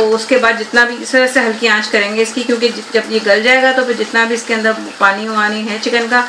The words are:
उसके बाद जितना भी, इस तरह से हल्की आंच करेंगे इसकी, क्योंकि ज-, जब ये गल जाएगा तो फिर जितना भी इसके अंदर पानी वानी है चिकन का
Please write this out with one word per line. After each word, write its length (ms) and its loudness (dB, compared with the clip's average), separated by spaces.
उसके 280 0
बाद 220 2
जितना 260 2
भी, 100 -4
इस 180 -10
तरह 140 4
से 140 0
हल्की 260 -2
आंच 200 0
करेंगे 360 0
इसकी, 200 -4
क्योंकि 260 0
ज-, 140 -8
जब 160 0
ये 100 0
गल 220 2
जाएगा 300 4
तो 120 0
फिर 120 -2
जितना 280 0
भी 100 -2
इसके 200 -4
अंदर 180 2
पानी 280 2
वानी 320 -2
है 180 -6
चिकन 300 -2
का 200 2